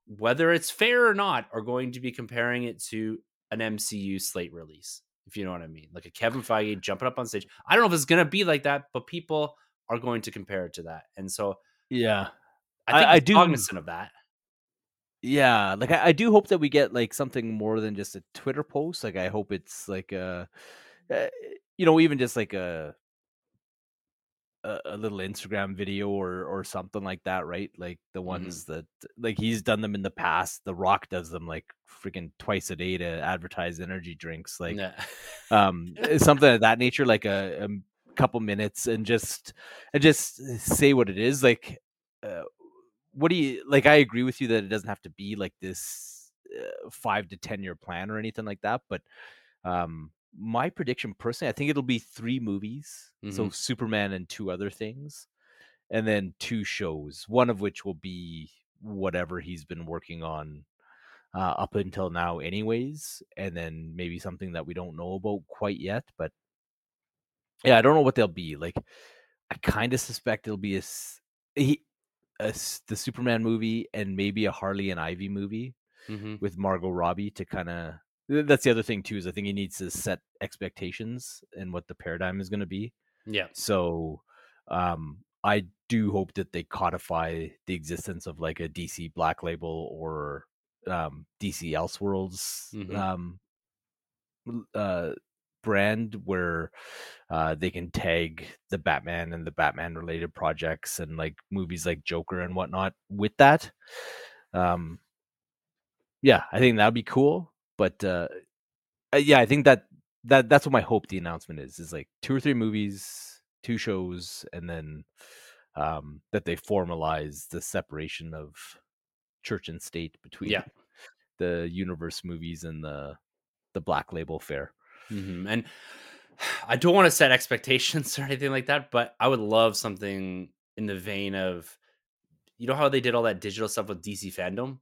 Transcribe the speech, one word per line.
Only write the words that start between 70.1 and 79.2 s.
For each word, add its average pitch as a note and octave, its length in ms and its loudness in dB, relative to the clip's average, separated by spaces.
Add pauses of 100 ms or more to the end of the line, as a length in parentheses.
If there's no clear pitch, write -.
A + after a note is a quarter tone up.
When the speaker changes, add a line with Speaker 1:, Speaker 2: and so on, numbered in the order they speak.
Speaker 2:
it'll G#2+ 100 -4
be G2 180 -2
a F#2+ 40 0
s-, - 420 -12 (340)
he, C#3 300 2 (540)
a G#2+ 100 -2
s-, - 380 -8
the A2 80 -6
Superman A#2+ 480 -2
movie A2+ 500 0
and G2 220 -4
maybe G2+ 300 0
a F#2+ 60 0
Harley G2 400 -4
and E2+ 80 -6
Ivy F2 300 -6
movie G#2 460 -8 (340)
Speaker 1:
Mm-hmm. G#2+ 320 -10
Speaker 2:
with F#2 160 -6
Margot F#2+ 340 0
Robbie F2 400 -2
to - 140 -10
kinda, E2+ 560 -8 (280)
th-, D3 180 2
that's C#3+ 180 6
the B2+ 60 8
other A2+ 120 2
thing G2+ 200 -4
too, G#2+ 140 -6
is F2+ 100 -6